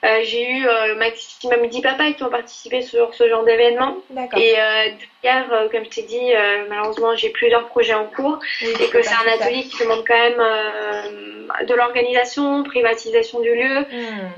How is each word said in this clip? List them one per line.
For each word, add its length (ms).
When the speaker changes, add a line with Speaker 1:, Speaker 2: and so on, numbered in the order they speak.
Speaker 1:
Euh, 200
j'ai 260
eu, 160
euh, 300
maximum 720
dix 120
papas 300
qui 140
ont 40
participé 540
sur 320
ce 140
genre 160
d'événement. 540
Speaker 2:
D'accord. 300
Speaker 1:
Et, 200
euh, 280
derrière, 300
euh, 160
comme 160
je 60
t'ai 120
dit, 320
euh, 340
malheureusement, 460
j'ai 160
plusieurs 380
projets 260
en 120
cours 340
Speaker 2:
Oui, 80
Speaker 1:
et 20
Speaker 2:
tu 140
Speaker 1:
que 100
Speaker 2:
peux 80
Speaker 1:
c'est 60
Speaker 2:
pas 40
Speaker 1:
un 40
Speaker 2:
tout 200
faire. 80
Speaker 1:
atelier 160
qui 180
demande 240
quand 140
même, 220
euh, 1300
de 80
l'organisation, 880
privatisation 760
du 140
lieu. 240
Speaker 2:
Hmm. 460